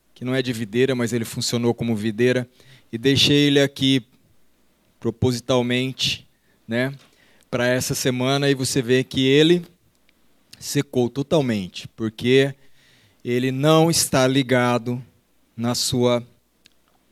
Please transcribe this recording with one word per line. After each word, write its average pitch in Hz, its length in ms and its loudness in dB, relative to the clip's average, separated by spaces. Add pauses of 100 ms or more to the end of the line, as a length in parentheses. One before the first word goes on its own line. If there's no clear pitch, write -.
(140)
que - 100 -14
não 127 100 -2
é 131 60 0
de 127 120 -4
videira, 120 420 0
mas 117 180 -2
ele 117 120 -2
funcionou 120 500 -2
como 117 220 -2
videira, 120 520 0 (440)
e 117 60 -8
deixei 143 500 2
ele 143 120 4
aqui 135 460 0 (920)
propositalmente, 123 1300 -2 (380)
né, 127 280 -4 (560)
pra 123 160 -2
essa 127 280 0
semana, 135 540 0
e 139 60 2
você 131 260 -2
vê 127 220 2
que 135 240 -2
ele 160 380 4 (1000)
secou 123 460 -2
totalmente, 123 760 -2
porque 127 680 0 (680)
ele 123 300 -2
não 160 380 4
está 131 360 2
ligado 123 760 0 (520)
na 117 200 -4
sua 120 520 0 (840)